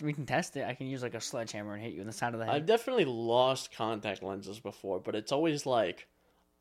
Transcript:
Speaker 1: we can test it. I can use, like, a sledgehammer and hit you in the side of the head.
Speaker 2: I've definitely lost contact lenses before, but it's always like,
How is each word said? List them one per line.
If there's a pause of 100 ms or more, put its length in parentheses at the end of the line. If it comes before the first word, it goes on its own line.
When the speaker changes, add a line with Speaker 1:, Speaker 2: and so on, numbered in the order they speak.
Speaker 1:
we
can
test
it.
I
can
use,
like,
a
sledgehammer
and
hit
you
in
the
side
of
the
head.
Speaker 2:
I've
definitely
lost
contact
lenses
before,
but
it's
always
like, (520)